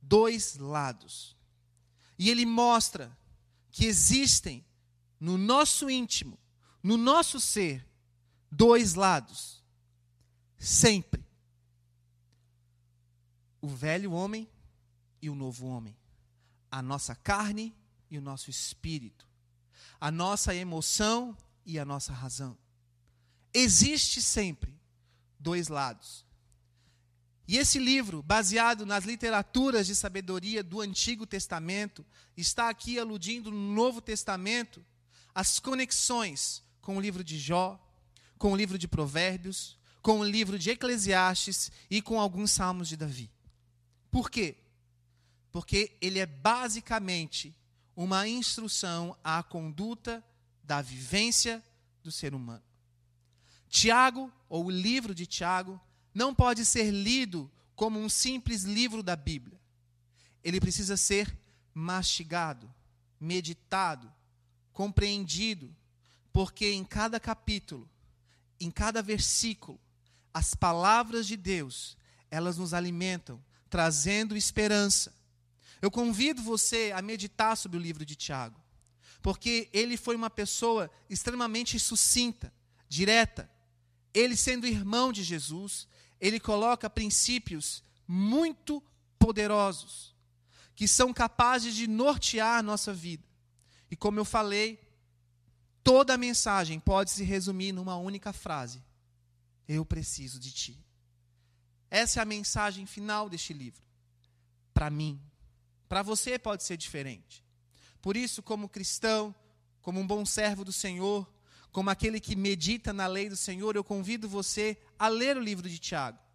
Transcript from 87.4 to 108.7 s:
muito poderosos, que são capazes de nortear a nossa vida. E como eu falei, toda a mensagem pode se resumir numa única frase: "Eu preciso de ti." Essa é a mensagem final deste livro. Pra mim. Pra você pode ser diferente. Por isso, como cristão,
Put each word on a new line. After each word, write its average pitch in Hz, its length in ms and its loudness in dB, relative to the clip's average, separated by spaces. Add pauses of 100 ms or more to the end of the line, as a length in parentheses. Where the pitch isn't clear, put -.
muito 277 720 0 (360)
poderosos, 208 960 2 (600)
que 208 140 0
são 254 240 6
capazes 240 600 2
de 233 120 -2
nortear 226 720 2
a 226 40 0
nossa 208 320 -2
vida. 170 320 -10 (640)
E 170 60 -8
como 208 220 0
eu 214 60 0
falei, 214 560 0 (1040)
toda 262 300 10
a 247 40 0
mensagem 196 640 0
pode 196 300 2
se 202 120 -4
resumir 190 500 -2
numa 185 240 -6
única 196 360 -8
frase: 127 500 -8 (840)
"Eu 156 160 -2
preciso 135 560 -8
de 127 100 -14
ti." 139 320 -10 (1080)
Essa 226 300 2
é - 20 2
a 220 40 -2
mensagem 208 600 -4
final 208 420 -6
deste 170 240 -10
livro. 131 300 -14 (920)
Pra 151 160 4
mim. 147 320 -4 (680)
Pra 190 140 0
você 220 360 -2
pode 208 260 -6
ser 170 140 -6
diferente. 135 640 -12 (560)
Por 196 160 -2
isso, 240 260 -4
como 214 260 -6
cristão, 214 680 -2 (480)